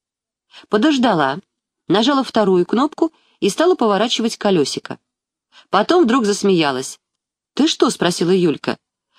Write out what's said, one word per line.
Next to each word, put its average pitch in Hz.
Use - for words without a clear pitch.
Подождала, 208
нажала 240
вторую 190
кнопку 311
и 196
стала 339
поворачивать 220
колёсико. 160
Потом 320
вдруг 262
засмеялась. 180
"Ты 294
что?" — -
спросила 175
Юлька. 170